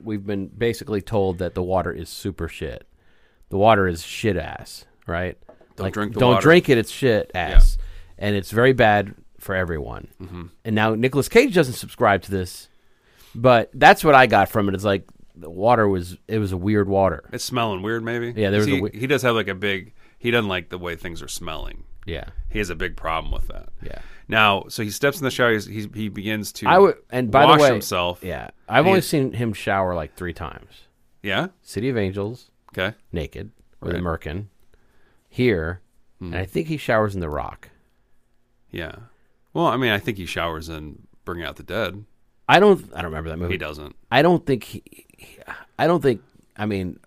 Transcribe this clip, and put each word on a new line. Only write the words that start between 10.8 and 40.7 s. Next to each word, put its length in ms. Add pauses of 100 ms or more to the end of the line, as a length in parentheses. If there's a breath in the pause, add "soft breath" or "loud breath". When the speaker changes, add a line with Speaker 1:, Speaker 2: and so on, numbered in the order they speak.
Speaker 1:
Nicolas 340
Cage 260
doesn't 200
subscribe 480
to 80
this, 380 (640 soft breath)
but 400
that's 280
what 120
I 120
got 220
from 220
it. 40
It's 100
like, 200 (320)
the 140
water 380
was, 280 (120)
it 100
was 140
a 40
weird 320
water. 440
Speaker 2:
It's 120
smelling 380
weird, 220
maybe? 240 (120)
Speaker 1:
Yeah, 100
there 100
was 80
Speaker 2:
'Cause 40
Speaker 1:
a 40
Speaker 2:
he, 60
Speaker 1:
we- 120
Speaker 2:
he 140
does 140
have, 120
like, 140
a 60
big, 380 (240 soft breath)
he 140
doesn't 180
like 200
the 100
way 160
things 280
are 60
smelling. 540 (240)
Speaker 1:
Yeah. 200 (220)
Speaker 2:
He 100
has 120
a 60
big 200
problem 360
with 160
that. 220 (120)
Speaker 1:
Yeah. 160 (300 loud breath)
Speaker 2:
Now, 400
so 160
he 60
steps 280
in 60
the 80
shower, 200
he's, 140
he, 260
he 160
begins 440
to 160
Speaker 1:
I 100
would, 160 (160)
and 220
by 120
Speaker 2:
wash 140
Speaker 1:
the 60
way, 80
Speaker 2:
himself. 500
Speaker 1:
yeah, 280 (180)
I've 160
Speaker 2:
He 60
Speaker 1:
only 120
seen 300
him 200
shower, 440
like, 180
three 180
times. 500 (380)
Speaker 2:
Yeah? 280 (140)
Speaker 1:
City 260
of 100
Angels, 520 (280)
Speaker 2:
Okay. 180 (160)
Speaker 1:
naked, 380 (300)
with 160
a 40
Speaker 2:
Right. 40 (160)
Speaker 1:
merkin. 260 (800)
Here, 520 (420)
Speaker 2:
Mm-hmm. 100
Speaker 1:
and 80
I 40
think 240
he 80
showers 400
in 40
The 80
Rock. 420 (1000)
Speaker 2:
Yeah. 240 (580)
Well, 140
I 100
mean, 140
I 80
think 180
he 100
showers 420
in 380 (180)